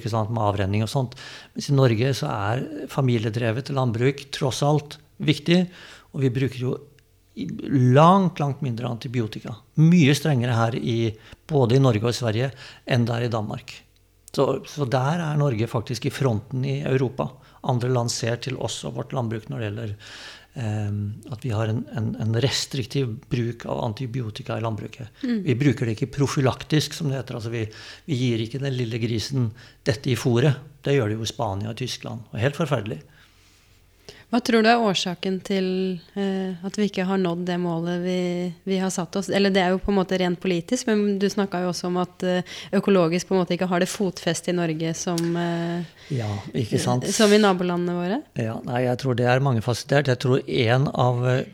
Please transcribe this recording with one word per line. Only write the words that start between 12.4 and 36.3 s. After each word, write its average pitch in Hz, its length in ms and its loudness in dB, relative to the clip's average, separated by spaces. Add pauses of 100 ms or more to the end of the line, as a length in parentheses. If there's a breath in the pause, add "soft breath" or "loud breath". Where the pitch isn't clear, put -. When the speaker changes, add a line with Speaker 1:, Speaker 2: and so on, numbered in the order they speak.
Speaker 1:
enn 120 180 2
det 113 80 -2
er 117 140 -2
i - 20 0
Danmark. 110 460 -6 (580)
Så, 135 320 2
så 143 240 -4
der 139 320 0
er 151 160 -2
Norge 117 320 2
faktisk - 360 -4
i 135 40 0
fronten 127 560 -2
i 139 160 -4
Europa. 135 460 0 (360 soft breath)
Andre 123 300 0
land 120 160 0
ser 117 320 -2
til 127 160 -6
oss - 280 -6
og 131 100 -6
vårt 131 180 -8
landbruk 113 380 -4
når 135 80 -8
det 107 80 -4
gjelder, 110 240 -6 (720 loud breath)
ehm, 104 400 -2 (280)
at 120 140 -10
vi 123 80 -4
har 110 160 0
en, 110 140 -2 (100)
en, 113 140 -2 (180)
en 113 160 0
restriktiv 135 680 -2 (180)
bruk 117 400 -4
av - 160 -4
antibiotika 117 720 -6
i 110 80 -4
landbruket. 110 460 -8 (100)
Speaker 2:
Mm. 233 240 -2
Speaker 1:
Vi 120 160 2
bruker 139 240 2
det 113 80 0
ikke - 240 -6
profylaktisk, 139 800 0
som 147 140 -2
det 135 80 -4
heter. 123 180 -10
Altså, 113 160 -8
vi, 110 140 -4 (420 loud breath)
vi 120 80 0
gir 117 300 2
ikke 131 160 -6
den 139 100 -2
lille 123 240 -2
grisen 117 540 0 (340 loud breath)
dette - 240 0
i 117 80 2
fôret. 127 400 4 (240)
Det 143 160 2
gjør 107 160 2
de 110 60 -4
jo 110 100 -4
i - 60 -10
Spania 107 340 -4
og 113 80 -10
Tyskland. - 560 -8
Og 101 80 -4
helt 143 160 0
forferdelig. 135 400 -2 (1300 loud breath)
Speaker 2:
Hva 240 160 0
tror 226 160 4
du 220 80 6
er 240 160 6
årsaken 190 560 0
til, 185 600 -2 (180)
eh, 190 380 -2 (100)